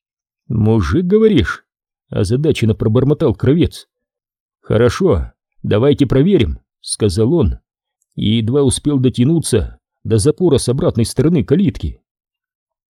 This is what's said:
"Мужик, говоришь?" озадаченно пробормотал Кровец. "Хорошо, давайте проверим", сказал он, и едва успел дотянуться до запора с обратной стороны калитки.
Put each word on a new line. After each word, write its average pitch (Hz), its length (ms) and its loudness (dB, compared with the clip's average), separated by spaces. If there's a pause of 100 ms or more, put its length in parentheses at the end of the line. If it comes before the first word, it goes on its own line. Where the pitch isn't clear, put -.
(480)
"Мужик, 110 560 0
говоришь?" 202 600 0 (440)
озадаченно 113 680 -2
пробормотал 127 600 0
Кровец. 135 540 -2 (720)
"Хорошо, 117 720 0 (300)
давайте 127 440 2
проверим", 135 540 0 (200)
сказал 110 540 -2
он, 90 240 0 (560)
и 104 220 -2
едва 117 260 0
успел 139 360 -2
дотянуться 123 840 0 (240)
до 107 140 0
запора 147 400 0
с - 100 -4
обратной 131 360 -2
стороны 151 380 0
калитки. 147 580 -2 (920)